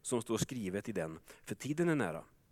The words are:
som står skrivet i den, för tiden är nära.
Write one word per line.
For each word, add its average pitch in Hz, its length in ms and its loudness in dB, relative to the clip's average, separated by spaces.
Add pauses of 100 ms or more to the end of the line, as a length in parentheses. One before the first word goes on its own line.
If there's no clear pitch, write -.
som 120 200 0
står 110 160 2
skrivet 101 520 -2
i - 20 -2
den, 80 280 -2 (260)
för 104 100 -6
tiden 156 340 2
är 160 60 6
nära. 87 280 0 (280)